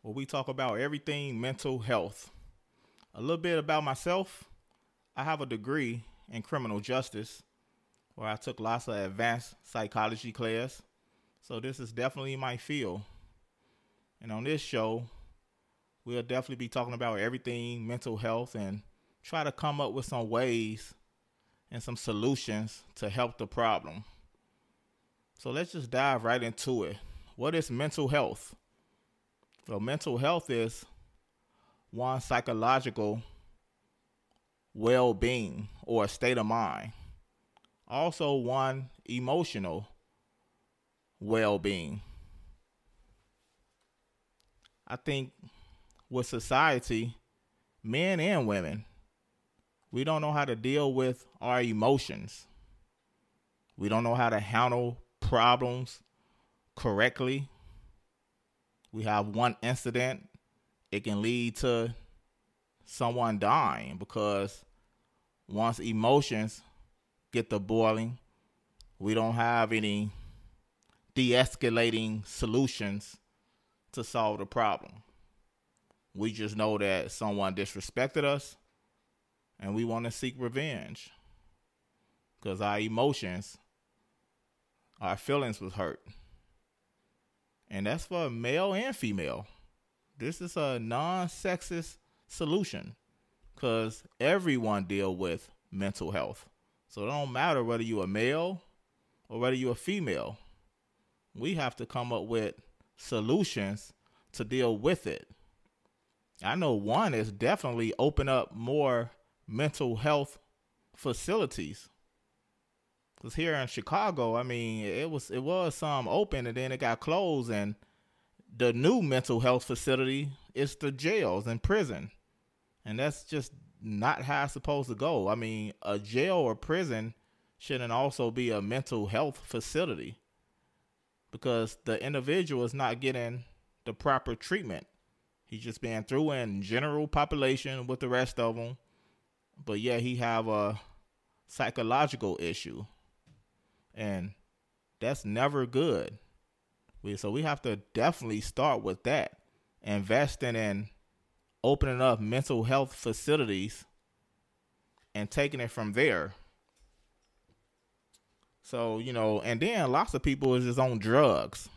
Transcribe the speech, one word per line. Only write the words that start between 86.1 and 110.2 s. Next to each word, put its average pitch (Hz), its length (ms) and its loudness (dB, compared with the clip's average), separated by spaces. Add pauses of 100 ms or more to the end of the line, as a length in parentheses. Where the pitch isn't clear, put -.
And 98 120 -2
that's 139 180 -2
for 170 260 -2
male 135 440 0
and 233 200 -2
female. 95 540 -4 (720)
This 151 240 -6
is 175 160 -8
a 139 200 0
non-sexist 170 1200 -4 (280)
solution 165 680 -2 (580)
'cause 113 480 -2 (160)
everyone 127 640 2
deal 95 320 0
with 90 340 -4 (220)
mental 95 400 -4
health. - 380 -4 (400)
So 104 140 -8
it - 20 -2
don't 139 260 -2
matter 135 320 2
whether 117 180 0
you 113 200 0
a 92 60 0
male 147 540 0 (680)
or 113 100 -6
whether 127 160 2
you 127 140 0
a 120 60 0
female. 107 640 -2 (960)
We 160 220 -4
have 135 220 -2
to 117 80 -8
come 120 260 -4
up 104 140 -2
with 110 360 -2 (360)
solutions 110 960 0 (400)
to 123 100 -6
deal 117 340 2
with 151 300 2
it. - 240 -8 (1120)
I 110 120 0
know 160 180 2
one 127 400 2
is 110 180 0
definitely 117 640 0
open 139 300 4
up 131 260 2
more 120 580 0 (360)
mental 127 480 0
health 143 440 2 (540)